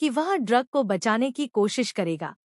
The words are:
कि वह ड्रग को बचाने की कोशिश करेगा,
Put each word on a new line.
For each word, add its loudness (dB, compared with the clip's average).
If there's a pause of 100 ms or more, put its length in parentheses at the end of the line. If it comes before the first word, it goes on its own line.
कि 0
वह 0
ड्रग 2
को 0
बचाने 0
की -4
कोशिश 0
करेगा, -4 (100)